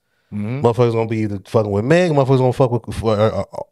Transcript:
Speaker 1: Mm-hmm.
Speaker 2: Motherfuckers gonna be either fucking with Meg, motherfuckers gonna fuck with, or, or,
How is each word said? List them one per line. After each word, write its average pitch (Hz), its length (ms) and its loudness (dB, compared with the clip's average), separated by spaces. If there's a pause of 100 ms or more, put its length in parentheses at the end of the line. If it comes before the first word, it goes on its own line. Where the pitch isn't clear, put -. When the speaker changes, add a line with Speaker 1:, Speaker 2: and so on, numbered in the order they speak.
(320)
Speaker 1:
Mm-hmm. 113 340 -4
Speaker 2:
Motherfuckers 117 280 2
gonna 113 160 -2
be 113 100 -2
either 104 260 -4
fucking 104 260 0
with 101 120 0
Meg, 170 280 2
motherfuckers 135 260 2
gonna 127 160 2
fuck 127 180 2 (160)
with, - 160 -8
or, 107 160 2 (120)
or, 95 140 -4 (260)